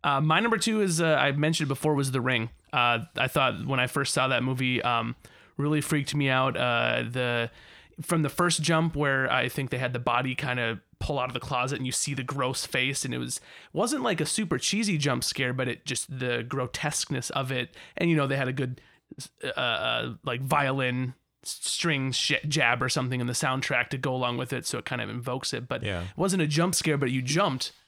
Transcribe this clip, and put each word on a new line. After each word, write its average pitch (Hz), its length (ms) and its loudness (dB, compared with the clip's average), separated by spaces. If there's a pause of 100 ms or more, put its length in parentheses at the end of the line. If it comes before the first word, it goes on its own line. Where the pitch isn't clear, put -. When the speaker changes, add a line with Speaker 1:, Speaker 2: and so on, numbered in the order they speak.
Speaker 1:
Uh, 143 180 4
my 156 180 4
number 226 180 2
two 214 240 2
is, 170 200 2
uh, 160 140 4
I 139 180 4
mentioned 151 340 2
before, 151 280 0
was 135 160 0
The 127 100 0
Ring. 117 280 0 (220)
Uh, 120 280 4 (180)
I 131 100 2
thought 131 380 2
when 131 140 0
I 123 80 2
first 139 260 -2
saw 131 140 2
that 131 160 2
movie, 127 400 0
um, 117 320 0 (420)
really 147 240 2
freaked 143 320 0
me 143 160 2
out. 131 260 2
Uh, 117 540 2
the, 120 400 0 (520)
from 165 200 2
the 147 80 2
first 175 320 2
jump 165 340 2
where 135 360 2
I 123 180 2
think 135 220 -4
they 127 80 -2
had 123 140 -2
the 123 60 -2
body 123 360 0
kinda 123 460 -2 (180)
pull 143 200 -2
out 127 100 -2
of 120 40 -10
the 127 60 -4
closet 131 380 -2
and 127 80 -4
you 127 60 -2
see - 220 -2
the 131 100 -4
gross 131 420 -2
face, 131 400 0
and 127 80 -4
it 123 40 -4
was, 123 240 -6 (320)
wasn't, 247 300 0
like, 180 180 0
a 147 40 0
super 170 340 -2
cheesy 202 400 0
jump 131 240 0
scare, 127 280 -2
but 131 160 -2
it - 160 -6
just, 131 360 -6
the 120 280 -2
grotesqueness 135 840 -4
of 131 200 -2
it. 123 240 -4 (220)
And, 170 120 2
you 165 60 6
know, 139 120 4
they 135 100 0
had 135 100 0
a 131 60 -2
good, 127 260 -4 (640)
uh, - 40 -4 (120)
uh, 117 540 0 (100)
like, 127 180 -2
violin 131 720 0 (280)
s-, - 200 -10
string 135 480 0
sh-, - 220 0 (140)
jab 127 360 2
or 127 60 2
something 127 300 0
in 120 80 0
the 123 60 -2
soundtrack 131 560 0
to 139 80 -2
go 131 160 -2
along 123 240 0
with 127 160 -4
it, 127 140 -4
so 123 100 -4
it - 80 -8
kind 123 160 -4
of 104 80 -4
invokes 123 440 -4
it. 120 140 -6
But 127 160 -4
Speaker 2:
Yeah. 95 200 -2
Speaker 1:
it 92 40 -6 (100)
wasn't 180 260 2
a 147 40 2
jump 165 280 2
scare, 151 220 0
but 139 140 0
you 131 120 0
jumped 143 480 0 (160)